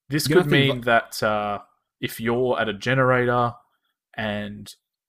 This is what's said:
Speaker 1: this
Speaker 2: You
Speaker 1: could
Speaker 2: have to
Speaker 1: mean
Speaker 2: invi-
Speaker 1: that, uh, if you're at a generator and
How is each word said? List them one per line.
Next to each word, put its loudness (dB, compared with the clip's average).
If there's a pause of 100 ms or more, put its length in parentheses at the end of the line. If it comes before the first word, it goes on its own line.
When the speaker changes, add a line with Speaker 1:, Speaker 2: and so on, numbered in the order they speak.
Speaker 1:
this -2
Speaker 2:
You 2
Speaker 1:
could 6
Speaker 2:
have -4
to -2
Speaker 1:
mean 2
Speaker 2:
invi- -12
Speaker 1:
that, 0
uh, -2 (420)
if -8
you're 0
at -2
a -2
generator 2 (640)
and -8 (340)